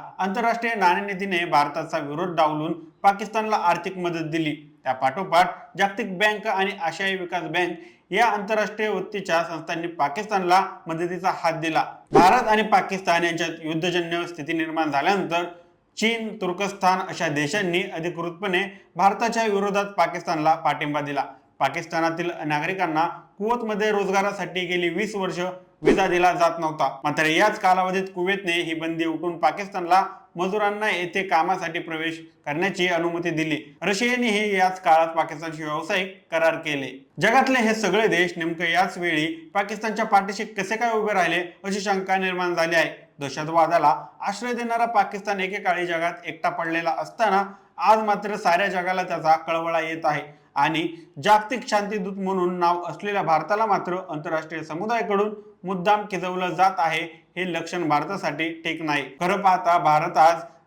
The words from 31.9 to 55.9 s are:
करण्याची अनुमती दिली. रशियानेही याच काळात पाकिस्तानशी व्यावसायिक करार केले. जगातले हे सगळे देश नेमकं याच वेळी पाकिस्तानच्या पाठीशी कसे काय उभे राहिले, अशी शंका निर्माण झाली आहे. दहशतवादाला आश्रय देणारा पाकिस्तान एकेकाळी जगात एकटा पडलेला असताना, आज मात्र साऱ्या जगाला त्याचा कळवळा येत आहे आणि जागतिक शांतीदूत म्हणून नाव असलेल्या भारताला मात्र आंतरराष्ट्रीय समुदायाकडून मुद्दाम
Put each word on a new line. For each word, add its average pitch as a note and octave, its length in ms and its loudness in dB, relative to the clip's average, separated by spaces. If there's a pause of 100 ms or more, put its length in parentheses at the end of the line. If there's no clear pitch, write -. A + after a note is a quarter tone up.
करण्याची F3+ 420 0
अनुमती E3+ 420 0
दिली. D#3 280 -2 (240)
रशियानेही G#3 760 0
याच F#3 260 2
काळात E3 260 6
पाकिस्तानशी D#3+ 560 -4
व्यावसायिक E3 520 -4 (160)
करार D#3+ 240 2
केले. D3 340 -4 (320)
जगातले B3+ 380 4
हे A3 160 4
सगळे G#3+ 320 2
देश F3 300 2
नेमकं E3+ 280 -2
याच F3 320 2
वेळी E3 280 0 (280)
पाकिस्तानच्या G#3 520 -2
पाठीशी G3+ 420 2
कसे G3+ 280 -4
काय A#3 160 0
उभे G#3+ 220 0
राहिले, F3 300 2 (200)
अशी G3 180 -4
शंका F#3+ 360 0
निर्माण F3+ 380 0
झाली E3 200 2
आहे. D#3 140 4 (300)
दहशतवादाला D#3 760 2 (260)
आश्रय G3+ 320 -4
देणारा A#3 340 -2
पाकिस्तान G3+ 520 0
एकेकाळी F#3 460 -2
जगात E3+ 400 -4
एकटा D#3+ 240 -4
पडलेला E3 480 -2
असताना, G3 460 0 (360)
आज G#3+ 240 6
मात्र G#3 320 -2
साऱ्या G3 340 2
जगाला F#3 340 -2
त्याचा D#3+ 340 2
कळवळा E3 420 -2
येत D#3+ 260 -4
आहे D3 160 2 (340)
आणि D#3 320 2 (360)
जागतिक G#3+ 440 4
शांतीदूत G3+ 500 -2
म्हणून F#3 420 0
नाव F3 240 2
असलेल्या F#3+ 380 -4
भारताला D#3+ 440 2
मात्र F3+ 320 0 (120)
आंतरराष्ट्रीय D#3 540 -6
समुदायाकडून G#3 680 -2 (300)
मुद्दाम G3 480 0